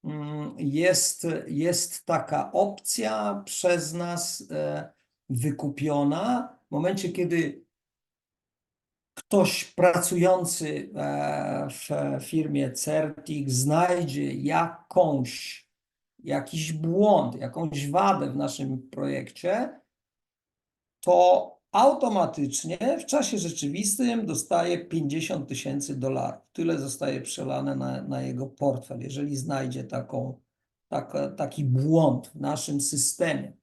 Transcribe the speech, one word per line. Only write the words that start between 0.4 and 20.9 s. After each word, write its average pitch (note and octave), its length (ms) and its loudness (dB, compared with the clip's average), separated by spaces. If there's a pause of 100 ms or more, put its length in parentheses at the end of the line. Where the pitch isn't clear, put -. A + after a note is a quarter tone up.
jest, E3 680 2 (200)
jest E3 580 -2
taka D3+ 460 0
opcja G3+ 920 -2
przez E3 480 0
nas, F3 580 -4
e, - 420 -4 (360)
wykupiona. D3 1300 0 (100)
W - 40 -12
momencie, F3+ 380 0
kiedy E3+ 560 -2 (1500)
ktoś - 520 2
pracujący, F3 1300 2
e, C#3+ 760 -2
w C#3+ 540 -4
firmie D3 480 0
Certic D3+ 800 -2
znajdzie C#3+ 840 2
jakąś, D3 1300 0 (580)
jakiś D3+ 500 -4
błąd, E3 640 4
jakąś D3 540 -4
wadę F3 420 4
w C3 40 -6
naszym C#3 540 -4
projekcie, E3+ 920 -4 (1160)